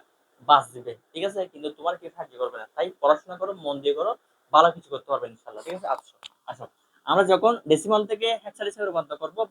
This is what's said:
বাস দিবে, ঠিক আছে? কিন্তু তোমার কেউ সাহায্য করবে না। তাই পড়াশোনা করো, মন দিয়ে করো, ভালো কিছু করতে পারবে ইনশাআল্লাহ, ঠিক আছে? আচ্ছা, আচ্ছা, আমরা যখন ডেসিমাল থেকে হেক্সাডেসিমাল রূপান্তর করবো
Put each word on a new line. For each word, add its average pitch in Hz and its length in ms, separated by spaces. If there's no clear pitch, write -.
বাস 139 160
দিবে, 120 200
ঠিক 165 180
আছে? 196 180
কিন্তু 151 200
তোমার 165 220
কেউ 175 160
সাহায্য 151 260
করবে 120 200
না। 110 40
তাই 170 120
পড়াশোনা 151 380
করো, 190 140
মন 143 180
দিয়ে 143 160
করো, 202 120
ভালো 156 220
কিছু - 140
করতে 135 220
পারবে 120 160
ইনশাআল্লাহ, 113 380
ঠিক 175 140
আছে? 196 80
আচ্ছা, - 260
আচ্ছা, 123 180
আমরা 175 160
যখন 214 200
ডেসিমাল 202 340
থেকে 220 160
হেক্সাডেসিমাল 208 440
রূপান্তর 156 360
করবো 170 280